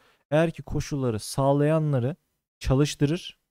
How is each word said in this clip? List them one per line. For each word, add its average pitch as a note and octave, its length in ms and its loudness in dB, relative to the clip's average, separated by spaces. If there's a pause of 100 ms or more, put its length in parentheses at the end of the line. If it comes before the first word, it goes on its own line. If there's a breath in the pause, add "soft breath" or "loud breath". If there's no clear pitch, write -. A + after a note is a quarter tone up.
(320 soft breath)
Eğer D#3+ 200 2
ki - 120 -12
koşulları B2 560 -2
sağlayanları C#3+ 960 0 (440)
çalıştırır C#3+ 800 0 (120)